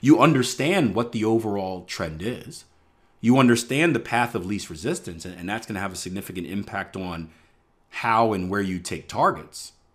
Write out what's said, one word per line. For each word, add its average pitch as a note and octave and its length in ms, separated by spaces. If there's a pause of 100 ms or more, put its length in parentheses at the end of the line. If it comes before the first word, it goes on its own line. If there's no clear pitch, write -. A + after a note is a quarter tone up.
You C#3 180
understand C3+ 760
what A#2+ 180
the G#2+ 120
overall G2+ 600
trend D#2+ 360
is. - 440 (540)
You A#2+ 180
understand C3 580
the A2+ 40
path A#2+ 360
of F2+ 100
least G2 240
resistance, F2 560
and, F2+ 100
and F2 140
that's G#2+ 160
gonna G2+ 140
have F#2+ 140
a F2+ 40
significant F#2 480
impact F#2+ 500
on E2+ 360 (580)
how A2+ 440
and F#2 160
where G2+ 120
you F#2 180
take - 280
targets, - 640 (240)